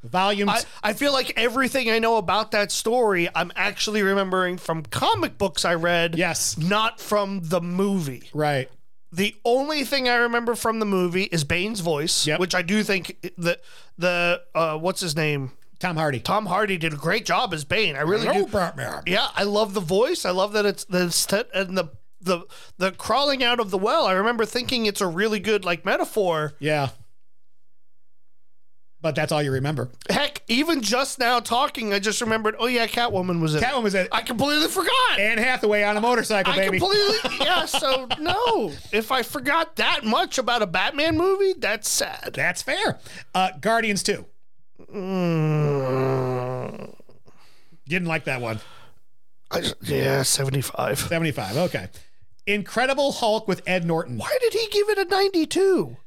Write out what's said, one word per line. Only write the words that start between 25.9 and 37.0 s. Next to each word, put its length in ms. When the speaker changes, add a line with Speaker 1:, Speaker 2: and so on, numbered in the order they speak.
Speaker 1:
Yeah. 320
But 120
that's 180
all 100
you 100
remember. 360
Speaker 2:
Heck, 360
even 360
just 360
now 220
talking, 540
I 60
just 200
remembered, 380
oh 80
yeah, 200
Catwoman 540
was 140
in 80
it. 40
Speaker 1:
Catwoman 180
was 100
in 80
it. 100
Speaker 2:
I 80
completely 480
forgot. 500
Speaker 1:
Anne 200
Hathaway 460
on 120
a 60
motorcycle, 500
Speaker 2:
I 40
Speaker 1:
baby. 240
Speaker 2:
completely, 600